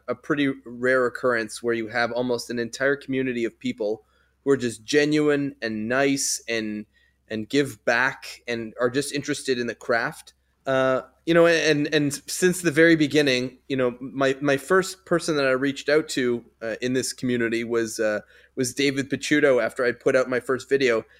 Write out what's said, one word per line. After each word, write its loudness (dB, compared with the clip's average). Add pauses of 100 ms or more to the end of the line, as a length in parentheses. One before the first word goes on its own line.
a -6
pretty -2 (140)
rare 0
occurrence -2
where 0
you -4
have -2
almost -4
an -4
entire -2
community -4
of -6
people -6 (400)
who 0
are 4
just -6
genuine 0
and -4
nice 0
and, -4 (440)
and -6
give -2
back -2
and -6
are 2
just -4
interested -4
in -4
the -6
craft. -4 (320)
Uh, 2 (220)
you 2
know, 8
and, 4
and 0
since 0
the 0
very 6
beginning, 2 (120)
you -2
know, 0
my, 0
my 2
first 0
person 0
that 2
I 2
reached -2
out 2
to, 0 (180)
uh, -6
in -2
this -2
community -2
was, -2
uh, 0 (360)
was -4
David -2
Picciuto 2
after -4
I'd -2
put 2
out 0
my -2
first -4
video. 2 (140)